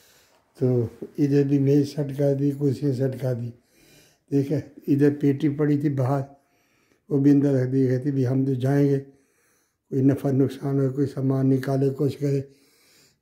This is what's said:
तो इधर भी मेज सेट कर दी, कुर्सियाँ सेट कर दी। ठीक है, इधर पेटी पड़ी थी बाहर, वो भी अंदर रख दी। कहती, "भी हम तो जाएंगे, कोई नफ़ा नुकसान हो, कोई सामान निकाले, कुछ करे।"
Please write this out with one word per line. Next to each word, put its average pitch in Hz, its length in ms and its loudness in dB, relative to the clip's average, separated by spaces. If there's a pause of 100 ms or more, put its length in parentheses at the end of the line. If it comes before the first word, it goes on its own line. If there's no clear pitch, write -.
(580)
तो 123 300 0 (300)
इधर 143 260 2
भी 143 140 2
मेज 139 300 2
सेट 139 240 -6
कर 139 220 0
दी, 143 180 -2
कुर्सियाँ 139 420 -2
सेट 123 260 -4
कर 131 140 -4
दी। 117 180 -8 (800)
ठीक 139 200 0
है, 139 220 -4 (160)
इधर 143 220 4
पेटी 143 380 0
पड़ी 147 300 0
थी 151 100 0
बाहर, 135 360 -2 (880)
वो 147 80 0
भी 139 120 4
अंदर 139 240 4
रख 127 140 0
दी। 131 200 0
कहती, 131 220 -2
"भी 135 140 0
हम 131 220 0
तो 135 80 -2
जाएंगे, 139 440 2
कोई - 1040 -10
नफ़ा 139 280 2
नुकसान 139 500 -2
हो, 135 100 0
कोई 135 160 -2
सामान 135 400 -2
निकाले, 135 440 0
कुछ 135 240 -2
करे।" 139 340 -4 (720)